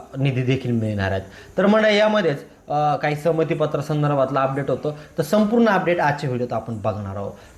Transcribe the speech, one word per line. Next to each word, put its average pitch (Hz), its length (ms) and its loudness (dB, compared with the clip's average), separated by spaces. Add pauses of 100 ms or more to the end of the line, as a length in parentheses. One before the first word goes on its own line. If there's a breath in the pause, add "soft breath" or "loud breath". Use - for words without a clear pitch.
(180)
निधी 131 240 0
देखील 127 280 0
मिळणार 107 400 0
आहेत. 95 120 -2 (360 loud breath)
तर 190 80 4
मंडळी, 214 300 4
यामध्येच, 208 480 2 (240 loud breath)
अ, 147 280 0
काही 151 200 -2
संमतीपत्र 151 640 0
संदर्भातला 143 640 0
अपडेट 135 280 -2
होतं, 143 220 -2 (260 loud breath)
तर 165 40 -2
संपूर्ण 214 460 4
अपडेट 175 320 2
आजच्या 147 300 0
व्हिडिओत 123 220 -4
आपण 113 280 -6
बघणार 101 360 -4
आहोत. 101 160 -8 (260 loud breath)